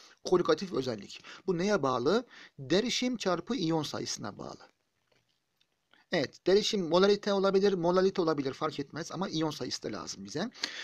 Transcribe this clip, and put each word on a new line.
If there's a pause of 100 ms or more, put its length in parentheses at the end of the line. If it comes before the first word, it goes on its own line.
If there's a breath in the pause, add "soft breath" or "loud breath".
(240 loud breath)
Koligatif
özellik. (220 loud breath)
Bu
neye
bağlı? (320 loud breath)
Derişim
çarpı
iyon
sayısına
bağlı. (1400 soft breath)
Evet,
derişim
molarite
olabilir,
molalite
olabilir
fark
etmez
ama
iyon
sayısı
da
lazım
bize. (340 loud breath)